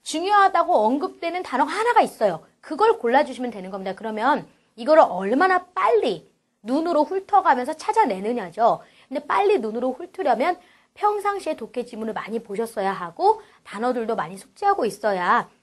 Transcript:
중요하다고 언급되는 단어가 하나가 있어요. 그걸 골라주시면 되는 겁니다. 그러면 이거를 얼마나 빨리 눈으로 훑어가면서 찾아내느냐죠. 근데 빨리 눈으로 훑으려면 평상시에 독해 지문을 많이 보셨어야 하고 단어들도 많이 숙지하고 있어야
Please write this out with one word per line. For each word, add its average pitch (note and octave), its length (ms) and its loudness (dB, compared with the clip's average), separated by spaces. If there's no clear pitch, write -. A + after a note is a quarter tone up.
중요하다고 F4+ 720 2
언급되는 E4 680 -2
단어가 C#4+ 300 -2
하나가 A4 300 2
있어요. F#3+ 420 -2
그걸 G#4+ 380 2
골라주시면 B3 520 0
되는 F#3+ 200 -12
겁니다. F#3+ 240 -6
그러면 A3 520 -2
이거를 D4 320 6
얼마나 C4+ 560 0
빨리 F#4+ 540 0
눈으로 D4+ 420 0
훑어가면서 E4 680 0
찾아내느냐죠. A3 1040 0
근데 C#4+ 180 -8
빨리 G4+ 320 2
눈으로 A#3 340 -4
훑으려면 E4 640 -2
평상시에 G4+ 640 -2
독해 A#3+ 300 -10
지문을 A3 260 -8
많이 G3+ 300 -8
보셨어야 G3+ 500 -4
하고 D4+ 480 0
단어들도 A3+ 520 -4
많이 F3+ 200 -6
숙지하고 G4+ 480 -2
있어야 G3+ 640 0